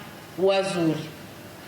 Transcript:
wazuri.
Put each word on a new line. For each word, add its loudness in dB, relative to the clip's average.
wazuri. 4